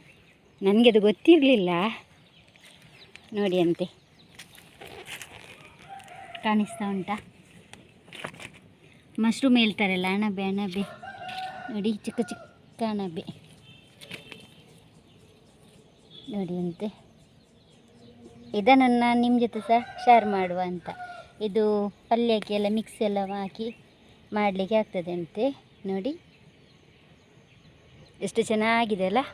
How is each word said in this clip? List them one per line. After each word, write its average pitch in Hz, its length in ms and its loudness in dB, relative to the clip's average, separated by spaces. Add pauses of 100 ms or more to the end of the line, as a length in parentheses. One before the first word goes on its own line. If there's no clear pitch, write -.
(640)
ನನಗೆ 220 280 6
ಅದು 214 100 6
ಗೊತ್ತಿರಲಿಲ್ಲ. 220 720 6 (1600)
ನೋಡಿ 202 280 0
ಅಂತೆ, 175 260 2 (2500)
ಕಾಣಿಸ್ತಾ 214 480 -2
ಉಂಟಾ? 196 260 -6 (2000)
ಮಶ್ರೂಮ್ 240 400 2
ಹೇಳ್ತಾರಲ್ಲ, 190 520 0
ಅಣಬೆ, 202 320 -2
ಅಣಬೆ. 196 420 -4 (840)
ನೋಡಿ, 214 220 -4
ಚಿಕ್ಕ 220 280 -8
ಚಿಕ್ಕ - 720 -10
ಅಣಬೆ. 196 340 -8 (3000)
ನೋಡಿ 185 280 -6
ಅಂತೆ, 175 300 -6 (1700)
ಇದನ್ನು 254 340 6 (100)
ನಾನು 240 220 2
ನಿಮ್ಮ 240 200 2
ಜೊತೆ 226 200 -2
ಸಹ 233 220 2 (220)
ಶೇರ್ 233 220 8
ಮಾಡುವ 185 340 -2
ಅಂತ. 180 280 -6 (520)
ಇದು 214 220 0 (460)
ಪಲ್ಯಕ್ಕೆ 226 460 0
ಎಲ್ಲ 208 160 0
ಮಿಕ್ಸ್ 220 320 -4
ಎಲ್ಲ 202 160 0 (120)
ಹಾಕಿ 202 360 -8 (680)
ಮಾಡಲಿಕ್ಕೆ 202 420 0
ಆಗ್ತದೆ 180 380 -2
ಅಂತೆ. 175 320 -4 (420)
ನೋಡಿ 196 260 -4 (2000)
ಎಷ್ಟು 208 200 -2
ಚೆನ್ನಾಗಿದೆ 220 640 0
ಅಲ್ಲ, 196 120 0 (160)